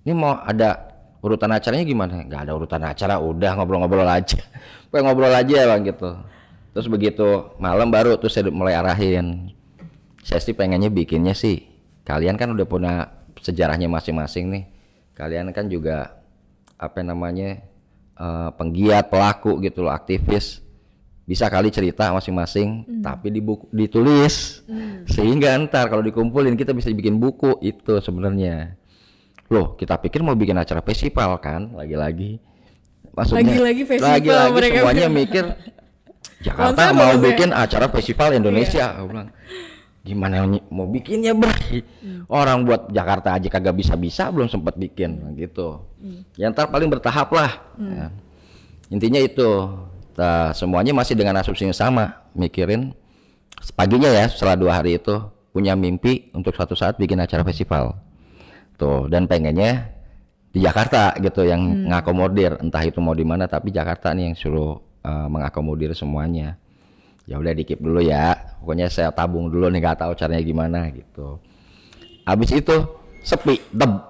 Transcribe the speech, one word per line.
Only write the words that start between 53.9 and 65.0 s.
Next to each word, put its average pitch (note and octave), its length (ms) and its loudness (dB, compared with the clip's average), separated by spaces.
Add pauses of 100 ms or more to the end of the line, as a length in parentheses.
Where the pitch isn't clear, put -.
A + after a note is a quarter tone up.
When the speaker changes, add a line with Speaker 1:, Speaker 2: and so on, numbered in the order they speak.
Speaker 1:
ya, G#2+ 180 6
setelah F#2+ 300 2
dua F2+ 240 4
hari E2+ 160 2
itu G#2 160 -2 (400)
punya G2 200 0
mimpi F#2+ 600 0
untuk F2+ 200 -4
suatu - 200 -4
saat F#2+ 240 0
bikin F#2 240 0
acara F2 240 0
festival. D2+ 520 -2 (800)
Tuh, C#2 320 0
dan F2 160 2
pengennya F2+ 680 0 (560)
di F#2 120 -2
Jakarta G#2+ 560 4
gitu F#2+ 280 0
yang F2 160 4
Speaker 2:
Hmm. F#2 320 0
Speaker 1:
ngakomodir, F2+ 680 2
entah D#2+ 200 -2
itu D#2+ 160 -2
mau E2 160 0
di D#2+ 120 0
mana, E2+ 200 0
tapi E2 240 -4
Jakarta E2+ 440 -2
nih F2+ 200 -2
yang E2 40 -6
suruh, D#2 440 -4 (200)